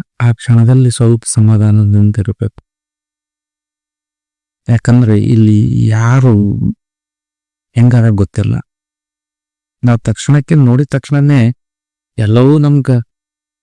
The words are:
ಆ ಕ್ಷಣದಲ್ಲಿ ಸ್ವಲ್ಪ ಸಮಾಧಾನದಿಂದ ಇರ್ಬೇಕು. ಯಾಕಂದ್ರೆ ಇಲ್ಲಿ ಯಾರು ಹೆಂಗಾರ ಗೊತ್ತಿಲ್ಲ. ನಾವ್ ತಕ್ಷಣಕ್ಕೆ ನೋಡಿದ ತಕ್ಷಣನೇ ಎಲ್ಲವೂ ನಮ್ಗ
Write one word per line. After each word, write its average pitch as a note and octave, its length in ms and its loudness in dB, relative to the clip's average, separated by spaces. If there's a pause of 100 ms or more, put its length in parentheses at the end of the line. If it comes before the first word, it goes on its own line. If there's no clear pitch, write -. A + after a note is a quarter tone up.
(200)
ಆ A#2+ 120 0
ಕ್ಷಣದಲ್ಲಿ B2 580 0
ಸ್ವಲ್ಪ A#2 360 -2
ಸಮಾಧಾನದಿಂದ G#2+ 880 0
ಇರ್ಬೇಕು. - 440 -6 (2000)
ಯಾಕಂದ್ರೆ A#2+ 540 2
ಇಲ್ಲಿ G#2+ 360 2 (280)
ಯಾರು A#2 480 0 (1400)
ಹೆಂಗಾರ A#2 320 2
ಗೊತ್ತಿಲ್ಲ. G#2 460 -2 (1300)
ನಾವ್ A#2+ 160 0
ತಕ್ಷಣಕ್ಕೆ C#3+ 560 -2
ನೋಡಿದ C3+ 360 2
ತಕ್ಷಣನೇ C#3+ 520 -2 (760)
ಎಲ್ಲವೂ B2 400 2
ನಮ್ಗ C#3+ 320 0 (720)